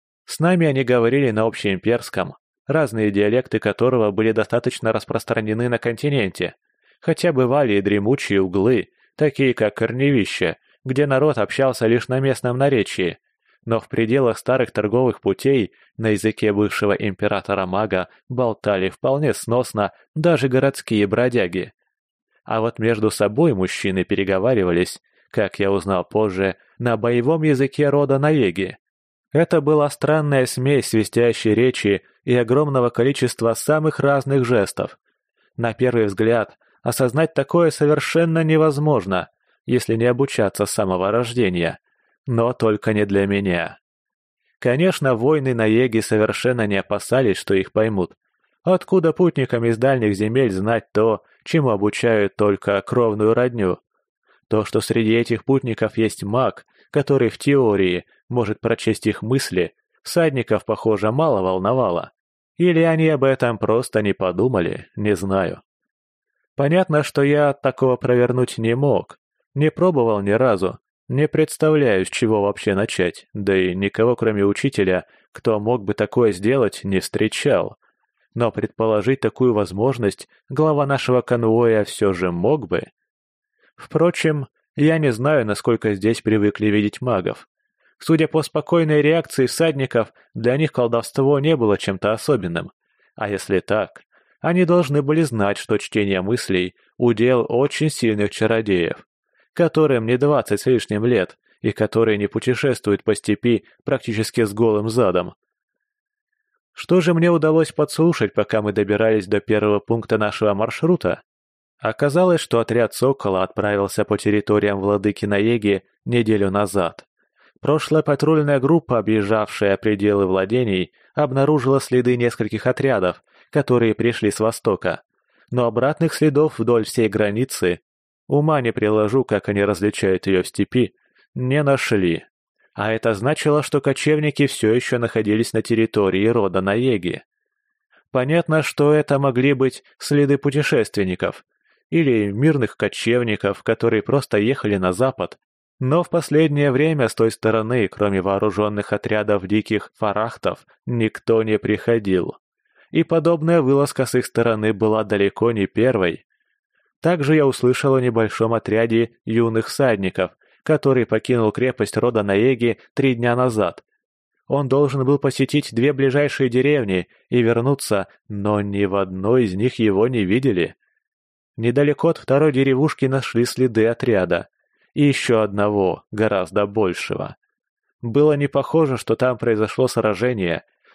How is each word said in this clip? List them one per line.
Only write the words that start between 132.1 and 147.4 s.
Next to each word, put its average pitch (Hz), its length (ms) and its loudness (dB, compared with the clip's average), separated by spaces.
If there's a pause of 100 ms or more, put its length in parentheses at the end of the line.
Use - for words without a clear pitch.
А 107 180 -4
это 113 220 -2
значило, 147 480 0
что 143 180 -2
кочевники 147 680 0
всё 110 260 0
ещё 123 240 -2
находились 110 540 0
на 113 100 -2
территории 104 640 0
рода 98 340 0
Наеги. 101 640 -2 (880)
Понятно, 156 520 0
что 147 300 2
это 147 280 2
могли 135 320 2
быть 131 320 -2 (140)
следы 143 380 2
путешественников 117 1080 -2 (460)
или 120 420 2
мирных 131 440 0
кочевников, 110 880 -2
которые 113 400 0
просто 131 360 -2
ехали 107 400 -2
на 92 140 -2
запад, 110 460 -4 (460)
но 160 200 0
в - 60 -20
последнее 147 600 0
время 143 380 0
с - 80 -8
той 113 160 2
стороны, 110 560 -2